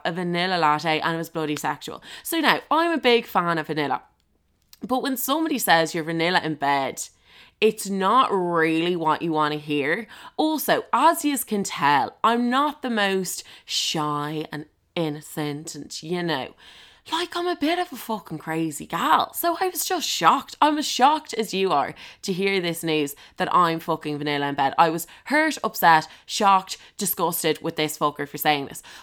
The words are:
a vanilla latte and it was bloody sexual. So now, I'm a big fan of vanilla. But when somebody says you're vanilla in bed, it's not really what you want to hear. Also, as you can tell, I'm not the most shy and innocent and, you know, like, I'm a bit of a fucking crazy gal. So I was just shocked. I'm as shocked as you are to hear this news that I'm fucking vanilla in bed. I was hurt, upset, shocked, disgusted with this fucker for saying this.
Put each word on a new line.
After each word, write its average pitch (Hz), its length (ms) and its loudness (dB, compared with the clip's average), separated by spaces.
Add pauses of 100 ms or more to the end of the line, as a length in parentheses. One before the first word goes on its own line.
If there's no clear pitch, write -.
a 180 80 -2
vanilla 175 440 -2
latte 156 440 2
and 165 120 0
it 165 40 -4
was 165 120 -6
bloody 151 280 -4
sexual. - 440 -8 (220)
So 330 160 -4
now, 208 220 4 (100)
I'm 330 220 2
a 294 80 -2
big 233 240 4
fan 170 320 0
of 151 100 -4
vanilla. 147 360 -2 (760)
But 233 220 -2
when 269 140 -2
somebody 320 400 -2
says 165 360 2
you're 160 120 -4
vanilla 165 360 0
in 156 140 -4
bed, 139 480 -2 (560)
it's 214 300 0
not 196 420 2
really 170 640 2
what 156 260 0
you 165 120 -2
want 151 200 2
to 151 60 -4
hear. 151 480 -2 (300)
Also, 302 560 0
as 311 320 4
you 285 140 0
can 202 240 -2
tell, 143 600 2
I'm 240 260 2
not 285 320 0
the 262 80 -4
most 196 540 -2 (220)
shy 151 880 -4
and 151 140 -8 (280)
innocent 151 800 -6
and, - 260 -14
you 175 220 -4
know, 151 300 -2 (580)
like, 349 240 -4
I'm 349 120 -2
a 349 80 -2
bit 339 240 -2
of 359 120 -6
a 269 40 -14
fucking 208 420 -8
crazy 160 480 -4
gal. 233 480 0
So 330 260 0
I 381 100 0
was 330 140 -6
just 349 240 -4
shocked. - 540 2
I'm 294 160 4
as 311 100 -2
shocked 294 460 2
as - 220 -4
you 190 160 0
are 147 240 2 (260)
to 196 100 -4
hear 196 300 0
this 170 220 -2
news 156 320 0 (220)
that - 140 -2
I'm 165 280 4
fucking 156 400 -4
vanilla 143 300 -2
in 143 40 -2
bed. 135 240 0
I 165 140 6
was 165 160 -4 (180)
hurt, 302 380 2
upset, 165 440 6 (200)
shocked, 196 500 2 (200)
disgusted 170 640 -2
with 160 140 -6
this 151 200 -2
fucker 143 300 -2
for - 100 -12
saying 147 300 0
this. - 160 -16 (200)